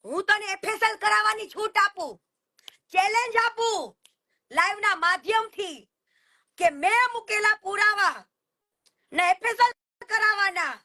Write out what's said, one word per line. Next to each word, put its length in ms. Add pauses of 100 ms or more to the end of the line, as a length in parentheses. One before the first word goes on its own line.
હું 220
તને 200
એફ 180
એસ 160 (100)
એલ 60
કરાવવાની 540
છૂટ 280
આપું, 440 (680)
ચેલેન્જ 440
આપું 640 (520)
લાઈવના 440
માધ્યમથી 960 (680)
કે 120
મેં 440
મૂકેલા 480
પુરાવા 640 (840)
ને 180
એફ 160
એસ 120 (100)
એલ 380
કરાવવાના. 800